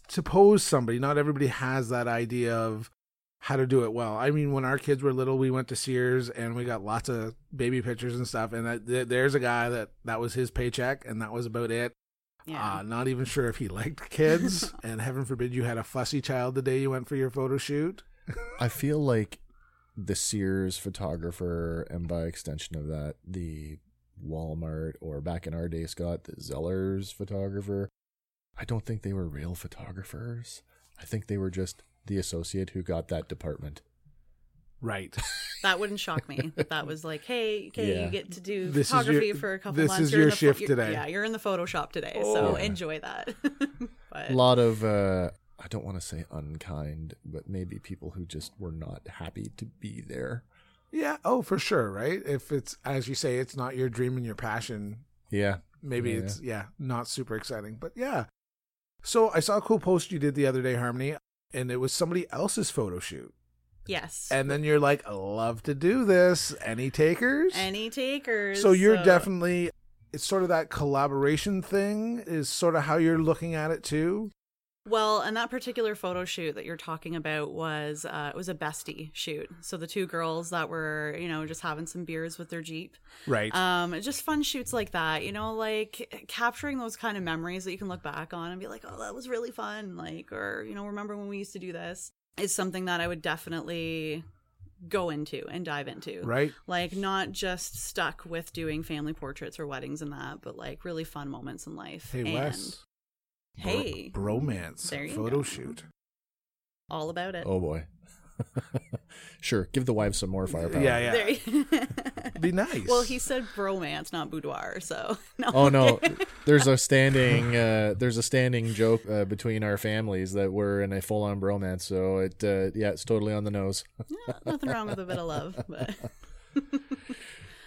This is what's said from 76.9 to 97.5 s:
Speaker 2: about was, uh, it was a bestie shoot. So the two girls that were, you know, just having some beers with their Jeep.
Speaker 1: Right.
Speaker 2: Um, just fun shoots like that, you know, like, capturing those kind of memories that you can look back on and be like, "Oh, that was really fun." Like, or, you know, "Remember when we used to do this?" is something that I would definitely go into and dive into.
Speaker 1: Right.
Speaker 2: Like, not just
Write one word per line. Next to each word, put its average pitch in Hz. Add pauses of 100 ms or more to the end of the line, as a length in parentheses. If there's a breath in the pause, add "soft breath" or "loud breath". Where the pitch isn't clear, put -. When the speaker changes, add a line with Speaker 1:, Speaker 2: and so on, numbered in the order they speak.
Speaker 2:
about 151
was, 151
uh, 147
it -
was 185
a 180
bestie 151
shoot. 156 (140)
So -
the 165
two 185
girls 165
that 185
were, 151
you 175
know, 156
just 160
having 160
some 175
beers 165
with 170
their 170
Jeep. 160 (320 loud breath)
Speaker 1:
Right. 110
Speaker 2:
Um, 175
just 254
fun 302
shoots 262
like 226
that, 160
you 196
know, 214
like, 220
capturing 254
those 226
kind 214
of 185
memories 170
that 190
you 185
can 196
look 180
back 160
on 170
and 185
be 190
like, 208
"Oh, -
that 214
was 247
really 240
fun." 208
Like, 165
or, 101
you 151
know, 202
"Remember 208
when 202
we 202
used 202
to 196
do 180
this?" 170 (260)
is 190
something 185
that 175
I 170
would 175
definitely 160 (640)
go 180
into 151
and 175
dive 143
into. -
Speaker 1:
Right. 135 (140)
Speaker 2:
Like, 175
not 190
just 185